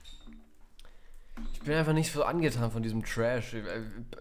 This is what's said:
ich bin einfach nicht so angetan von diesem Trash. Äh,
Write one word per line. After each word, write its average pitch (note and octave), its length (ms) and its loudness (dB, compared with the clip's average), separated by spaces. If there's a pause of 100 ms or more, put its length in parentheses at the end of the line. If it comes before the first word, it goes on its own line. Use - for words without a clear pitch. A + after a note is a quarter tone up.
(1500)
ich - 80 -4
bin D3 140 0
einfach D#3 180 6
nicht D#3+ 180 4
so C#3+ 120 2
angetan A#2+ 480 4
von A2+ 120 0
diesem A2 200 0
Trash. A#2 500 2
Äh, G#2+ 300 -4 (380)